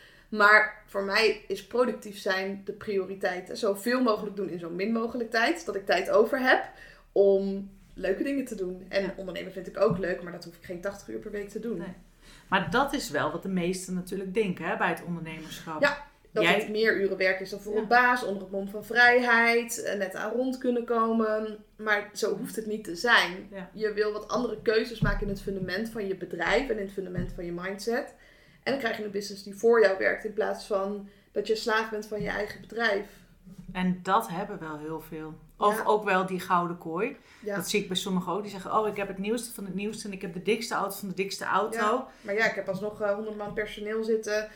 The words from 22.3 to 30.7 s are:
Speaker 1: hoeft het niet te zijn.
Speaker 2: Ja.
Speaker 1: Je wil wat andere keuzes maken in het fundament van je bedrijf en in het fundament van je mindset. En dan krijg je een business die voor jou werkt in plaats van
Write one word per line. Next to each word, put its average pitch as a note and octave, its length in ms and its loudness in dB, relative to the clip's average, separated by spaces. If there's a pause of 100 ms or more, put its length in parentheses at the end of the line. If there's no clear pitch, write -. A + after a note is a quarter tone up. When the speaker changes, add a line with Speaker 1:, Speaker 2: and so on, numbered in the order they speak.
Speaker 1:
hoeft A#3+ 180 -8
het A3 100 -4
niet G#3+ 180 -4
te E3+ 120 -8
zijn. F#3+ 560 2
Speaker 2:
Ja. F#3+ 220 -12
Speaker 1:
Je G#3 200 -2
wil G#3 180 0
wat G#3 160 -8
andere A3 340 -2
keuzes A3+ 380 2
maken G#3 220 2
in G3+ 80 -2
het G3 120 -4
fundament F#3+ 480 -4
van G#3 180 -6
je F#3+ 80 -2
bedrijf F3+ 540 0
en G#3+ 80 0
in G3 80 -2
het G3 80 -8
fundament F3+ 420 -4
van E3 100 -8
je F3 60 -6
mindset. G3 640 -4 (500)
En - 80 0
dan C4+ 100 0
krijg A3+ 160 -2
je G#3+ 60 -6
een G#3 80 -8
business G3+ 320 -6
die G3 120 -14
voor A3+ 260 8
jou F#3+ 160 6
werkt G3+ 280 2
in G3+ 80 -8
plaats G3 320 -2
van G3+ 440 -2 (220)